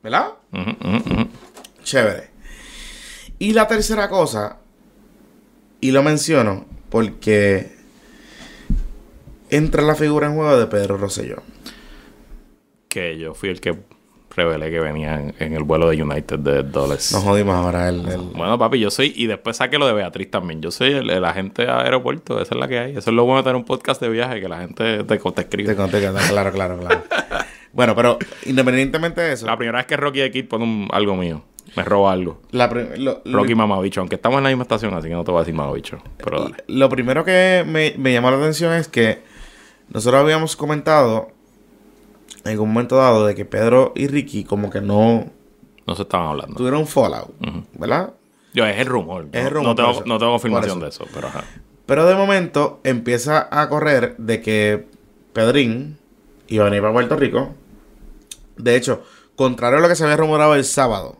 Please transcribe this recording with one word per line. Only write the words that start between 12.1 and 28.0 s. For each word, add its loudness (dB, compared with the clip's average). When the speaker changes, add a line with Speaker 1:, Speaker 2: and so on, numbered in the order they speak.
Speaker 2:
Que -6
yo -10
fui -8
el -8
que -2
revelé -2
que -2
venía -4
en, -8
en -4
el -4
vuelo 2
de 2
United -4
de 0
Dulles. -2
Speaker 1:
Nos 0
jodimos 2
ahora 0
el, -4
el -4
Speaker 2:
Bueno, -4
papi, 2
yo 0
soy, 0
y -2
después -6
saqué 0
lo 2
de 2
Beatriz -4
también. -6
Yo -6
soy 0
el, -2
el 0
agente -4
de -2
aeropuerto, -2
esa -4
es -4
la -4
que -4
hay. -6
Eso -4
es 2
lo 6
bueno 4
de 0
tener 0
un -4
podcast -4
de -4
viaje, -4
que -8
la -8
gente -4
te, 0
te -4
escribe. -4
Speaker 1:
Te 0
conté, 0
claro, 0
claro, -4
claro. -2
<laughs> -4
Bueno, 2
pero 2